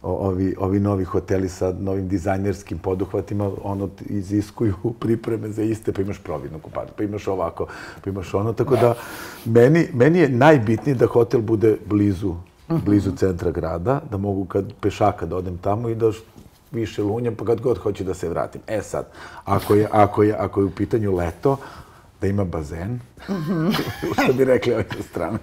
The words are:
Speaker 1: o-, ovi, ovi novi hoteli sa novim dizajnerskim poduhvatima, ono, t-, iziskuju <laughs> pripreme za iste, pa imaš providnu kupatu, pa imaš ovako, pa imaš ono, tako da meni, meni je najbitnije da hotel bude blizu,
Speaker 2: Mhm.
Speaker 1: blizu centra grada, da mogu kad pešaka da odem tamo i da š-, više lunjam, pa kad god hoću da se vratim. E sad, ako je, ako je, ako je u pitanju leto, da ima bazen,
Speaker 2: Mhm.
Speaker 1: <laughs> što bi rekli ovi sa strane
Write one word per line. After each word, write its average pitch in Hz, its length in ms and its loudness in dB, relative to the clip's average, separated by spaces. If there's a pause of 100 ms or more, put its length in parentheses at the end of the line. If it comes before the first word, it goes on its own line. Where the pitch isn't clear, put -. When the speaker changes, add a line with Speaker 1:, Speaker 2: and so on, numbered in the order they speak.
Speaker 1:
o-, 90 100 -4 (100)
ovi, 95 340 0
ovi 98 240 0
novi 101 240 0
hoteli 95 440 -2
sa 92 240 -4
novim 95 360 -4
dizajnerskim 95 720 -2
poduhvatima, 98 720 -2 (120)
ono, 98 260 -4
t-, - 180 -14
iziskuju 101 680 -2 (160)
<laughs> - 100 -12
pripreme 110 500 -2
za 107 120 -4
iste, 110 300 -2
pa 101 100 -4
imaš 98 160 -4
providnu 78 400 -10
kupatu, - 340 -12
pa 110 100 -6
imaš 104 260 -4
ovako, 95 380 -2 (320)
pa 98 120 -8
imaš 95 240 -8
ono, 104 180 0
tako 120 240 2
da 120 180 6 (500)
meni, 123 500 6
meni 147 240 6
je 151 100 6
najbitnije 127 680 6
da 117 120 4
hotel 120 360 4
bude 107 420 4
blizu, 101 500 2 (340)
Speaker 2:
Mhm. 160 120 0
Speaker 1:
blizu 98 320 2
centra 90 380 0
grada, 85 540 -2
da 101 120 -8
mogu 98 280 -2
kad 98 300 -2
pešaka 98 520 0
da 82 100 -6
odem 90 220 -6
tamo 104 300 -2
i 113 60 -4
da 113 120 0
š-, 107 140 0 (520)
više 110 300 -4
lunjam, 110 320 -2
pa 107 100 -10
kad 110 160 0
god 123 180 0
hoću 98 260 -4
da 90 100 -4
se 85 140 -6
vratim. 80 400 -4
E 104 140 -4
sad, - 240 -6 (400)
ako 98 280 2
je, 104 180 4
ako 104 300 6
je, 104 120 4
ako 98 260 -2
je 98 60 2
u 92 60 -2
pitanju 101 420 -2
leto, 90 420 0 (640)
da 98 60 -2
ima 101 180 0
bazen, 85 560 -6 (300)
Speaker 2:
Mhm. 170 380 -2 (220)
Speaker 1:
<laughs> - 240 -6
što 247 180 2
bi 127 120 4
rekli 120 300 2
ovi 110 160 0
sa 104 140 -10
strane 85 380 -6